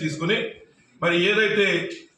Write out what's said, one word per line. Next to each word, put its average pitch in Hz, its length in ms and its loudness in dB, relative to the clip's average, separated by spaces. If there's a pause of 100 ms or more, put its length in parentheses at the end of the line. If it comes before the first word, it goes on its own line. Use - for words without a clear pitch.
తీసుకుని 165 340 -2 (680)
మరి 170 120 2 (140)
ఏదైతే 208 380 2 (500)